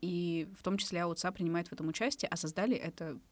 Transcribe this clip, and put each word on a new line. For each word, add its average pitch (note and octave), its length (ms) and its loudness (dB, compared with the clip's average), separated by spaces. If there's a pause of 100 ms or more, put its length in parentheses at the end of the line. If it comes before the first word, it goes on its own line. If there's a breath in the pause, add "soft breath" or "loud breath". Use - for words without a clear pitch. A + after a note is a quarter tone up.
и E3+ 460 0 (100)
в - 60 -16
том F#3+ 140 4
числе F3 260 0
оуца E3+ 260 0
принимает E3+ 380 2
в - 40 -8
этом D3+ 160 -4
участие, - 400 0
а - 80 0
создали F#3 400 2
это E3 420 -6 (140)